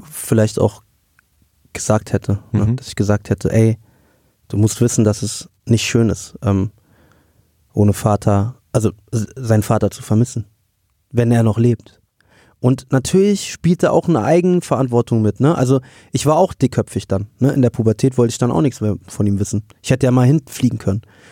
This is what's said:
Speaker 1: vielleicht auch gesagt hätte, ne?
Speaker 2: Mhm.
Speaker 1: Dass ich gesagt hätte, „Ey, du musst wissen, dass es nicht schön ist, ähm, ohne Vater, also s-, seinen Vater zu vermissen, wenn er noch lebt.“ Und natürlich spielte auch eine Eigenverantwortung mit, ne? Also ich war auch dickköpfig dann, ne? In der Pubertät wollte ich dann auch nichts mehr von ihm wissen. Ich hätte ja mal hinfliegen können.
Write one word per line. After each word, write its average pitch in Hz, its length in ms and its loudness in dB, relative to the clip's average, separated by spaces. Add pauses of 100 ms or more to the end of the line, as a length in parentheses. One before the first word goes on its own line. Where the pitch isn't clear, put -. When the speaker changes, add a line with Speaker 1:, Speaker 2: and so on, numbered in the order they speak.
Speaker 1:
vielleicht - 520 -2
auch - 240 -2 (880)
gesagt - 400 -4
hätte, 101 260 -2 (140)
ne? 104 140 0
Speaker 2:
Mhm. 120 100 -2
Speaker 1:
Dass - 100 -14
ich - 80 -16
gesagt 104 360 -2
hätte, - 200 -2
„Ey, 113 280 2 (680)
du - 120 -6
musst 107 220 0
wissen, 117 220 2
dass 104 200 0
es - 260 -10 (180)
nicht 117 160 2
schön 117 260 0
ist, - 340 -8
ähm, 98 280 0 (1000)
ohne 104 200 4
Vater, 104 640 0 (160)
also 110 220 0 (180)
s-, 110 240 -4
seinen 110 280 0
Vater 107 280 0
zu - 120 -14
vermissen, 113 420 0 (680)
wenn 117 220 0
er 120 100 4
noch 110 160 0
lebt.“ 117 420 -2 (600)
Und 131 300 0
natürlich 196 640 0
spielte 175 400 0
auch 165 160 0
eine 147 140 0
Eigenverantwortung 127 1000 0
mit, 104 180 -2
ne? 143 160 2
Also 131 240 0 (320)
ich - 140 -4
war 151 100 4
auch 185 180 2
dickköpfig - 540 -4
dann, 101 180 -4 (120)
ne? 139 140 2
In 139 100 0
der 120 80 2
Pubertät 117 460 0
wollte 120 140 2
ich - 80 -10
dann 123 120 0
auch 160 120 0
nichts 135 180 -2
mehr 107 160 -2 (100)
von - 200 -4
ihm 101 140 0
wissen. 104 240 -4 (180)
Ich - 80 -2
hätte 131 160 2
ja 123 60 2
mal 123 140 4
hinfliegen 127 520 0
können. 101 240 -4 (300)